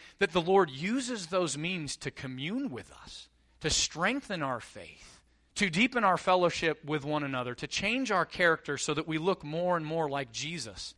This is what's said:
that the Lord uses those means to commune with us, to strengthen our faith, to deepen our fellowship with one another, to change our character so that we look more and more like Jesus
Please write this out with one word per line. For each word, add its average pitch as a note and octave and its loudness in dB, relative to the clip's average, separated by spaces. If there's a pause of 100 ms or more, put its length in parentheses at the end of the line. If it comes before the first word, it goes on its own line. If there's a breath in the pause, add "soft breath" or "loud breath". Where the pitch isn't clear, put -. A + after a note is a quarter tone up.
(180 loud breath)
that G3 2
the F3 4
Lord F#3 6
uses G#3 -4
those E3+ 0
means D#3+ -4
to C3+ -6
commune D#3 -6
with A2 -10
us, - -18 (320)
to D#3 0
strengthen F#3 0
our C3 0
faith, - -16 (340)
to G3+ 2
deepen A#3 2
our F#3 6
fellowship E3+ 2
with D3 -2
one D3+ -2
another, B2+ -4
to D3+ -6
change A3+ -2
our F3+ 4
character D#3+ 2
so - -2
that D#3 -2
we D#3+ -2
look F3 0
more E3+ 0
and D#3 -4
more D#3+ 0
like C3+ -4
Jesus B2 -8